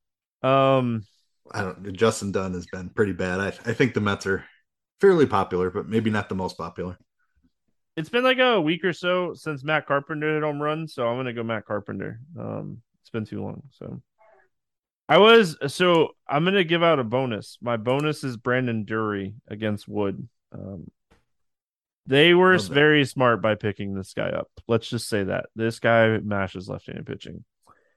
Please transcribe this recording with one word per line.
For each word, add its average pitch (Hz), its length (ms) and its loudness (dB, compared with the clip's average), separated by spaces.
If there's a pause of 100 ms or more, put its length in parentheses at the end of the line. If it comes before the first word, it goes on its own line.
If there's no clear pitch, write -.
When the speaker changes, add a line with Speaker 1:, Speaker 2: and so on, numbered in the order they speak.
(440)
Speaker 1:
Um, 131 600 2 (480)
Speaker 2:
I 113 120 -8
don't, 95 300 -10
Justin 107 380 0
Dunn 95 220 -4
has 87 140 -8
been 92 220 -10
pretty 98 220 0
bad. 92 280 -4
I, 98 80 -2
I - 260 -6
think 123 220 0
the - 60 0
Mets 101 260 -2
are 95 180 -2 (560)
fairly 180 240 6
popular, 92 460 0
but 90 180 -8
maybe 110 220 0
not 104 180 -2
the 101 60 -4
most 92 220 -6
popular. 87 400 -10 (1000)
Speaker 1:
It's 160 120 -8
been, 240 140 -2
like, 254 140 2
a 247 240 4
week 165 240 0
or 180 80 0
so 180 400 -2
since 147 300 -10
Matt 151 240 -2
Carpenter 151 480 -2
hit 151 80 -2
home 147 180 -4
run, 156 260 -4
so 127 200 -4
I'm 120 100 -2
gonna 127 160 -4
go 117 80 -6
Matt 113 240 -4
Carpenter. 104 540 -8 (200)
Um, 107 440 -10 (180)
it's - 80 -20
been 110 160 -6
too 104 160 -10
long, 101 300 -12
so. 123 280 -16 (1080)
I 151 80 6
was, 214 400 8 (160)
so 175 360 4 (200)
I'm 147 160 0
gonna 190 180 2
give 165 200 0
out 165 160 4
a 127 40 0
bonus. 117 560 -4
My 120 160 -2
bonus 139 480 -2
is 127 140 -6
Brandon 123 480 -2
Drury 104 480 -4 (140)
against 107 400 -6
Wood. 104 420 -6 (240)
Um, 98 380 -14 (1120)
they 156 300 6
were 185 180 8
Speaker 2:
Love 180 140 2
that. 156 60 -10
Speaker 1:
very 147 320 6
smart 120 360 2
by 107 140 2
picking 101 400 -6
this 95 180 -10
guy 101 160 -4
up. - 200 -6 (180)
Let's 117 200 0
just 120 220 -6
say 104 140 -2
that. 95 320 -4
This 113 240 -4
guy 113 400 4
mashes 98 500 -6
left-handed - 380 -12
pitching. - 360 -14 (540)